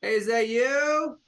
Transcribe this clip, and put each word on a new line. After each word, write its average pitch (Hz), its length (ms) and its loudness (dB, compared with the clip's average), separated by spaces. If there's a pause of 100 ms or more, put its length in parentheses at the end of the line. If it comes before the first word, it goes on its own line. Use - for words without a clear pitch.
Hey, 208 140 -2
is 208 120 0
that 226 200 0
you? 285 800 0